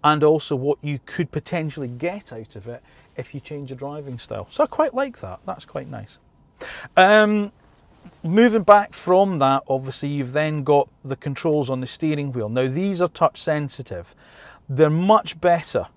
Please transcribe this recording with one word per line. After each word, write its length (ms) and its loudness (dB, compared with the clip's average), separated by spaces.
and 220 4
also 320 2
what 260 -2
you 220 -6
could 260 -6
potentially 580 -6
get 440 -10
out 240 -16
of 100 -16
it 160 -14
if 180 -14
you 60 -10
change 300 -14
your 80 -12
driving 400 -10
style. 320 -10
So 140 0
I 20 0
quite 280 -4
like 260 -6
that, 260 -14
that's 180 -12
quite 240 -12
nice. 300 -14
Um, 560 4
moving 400 4
back 320 6
from 460 2
that, 280 2
obviously 400 -4
you've 240 -4
then 320 -2
got 240 4
the 120 -6
controls 540 -2
on 100 -4
the 60 -6
steering 460 -4
wheel. 160 -4
Now 180 0
these 360 -2
are 60 0
touch 320 -2
sensitive. 760 -8
They're 200 4
much 520 2
better 560 0